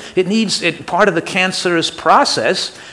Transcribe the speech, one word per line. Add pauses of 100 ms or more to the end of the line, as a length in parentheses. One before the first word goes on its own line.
(140)
it
needs,
it,
part
of
the
cancerous
process (140)